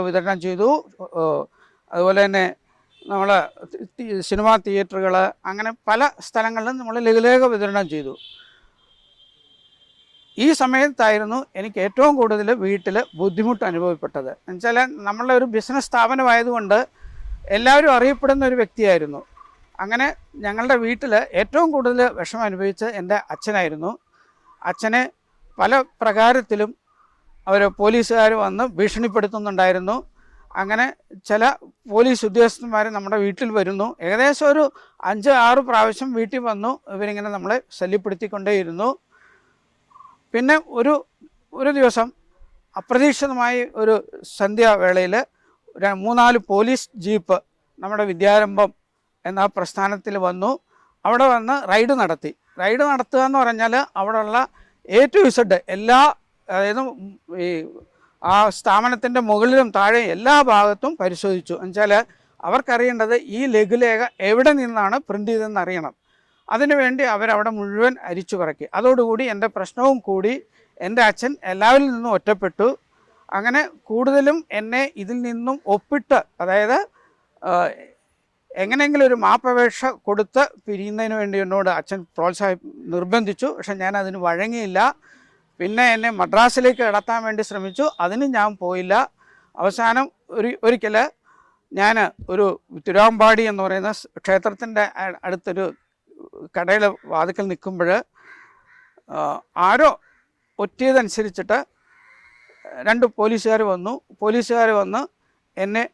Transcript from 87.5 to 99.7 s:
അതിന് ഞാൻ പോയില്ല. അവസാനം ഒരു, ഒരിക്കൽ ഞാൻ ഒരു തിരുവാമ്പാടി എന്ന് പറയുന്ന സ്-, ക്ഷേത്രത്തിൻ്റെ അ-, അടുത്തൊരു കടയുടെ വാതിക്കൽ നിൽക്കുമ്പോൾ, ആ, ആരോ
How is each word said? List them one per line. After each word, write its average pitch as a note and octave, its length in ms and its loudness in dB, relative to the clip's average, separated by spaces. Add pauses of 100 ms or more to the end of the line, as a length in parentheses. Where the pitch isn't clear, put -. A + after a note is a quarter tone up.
അതിന് A#3+ 340 -2
ഞാൻ G#3 220 0
പോയില്ല. F#3 380 -4 (640)
അവസാനം A3+ 500 0 (240)
ഒരു, A#3 320 -4
ഒരിക്കൽ A3+ 480 0 (640)
ഞാൻ G#3 240 2 (320)
ഒരു F#3+ 320 0 (260)
തിരുവാമ്പാടി G#3+ 560 4
എന്ന് G3+ 200 -4
പറയുന്ന F#3+ 300 -4
സ്-, - 160 -16 (100)
ക്ഷേത്രത്തിൻ്റെ G#3 640 -2 (180)
അ-, F#3+ 220 -10
അടുത്തൊരു F3+ 500 -6 (800)
കടയുടെ G3 320 2 (160)
വാതിക്കൽ F3 440 -4
നിൽക്കുമ്പോൾ, F3 420 -4 (1200)
ആ, D3 320 -6 (140)
ആരോ A#3 440 2 (580)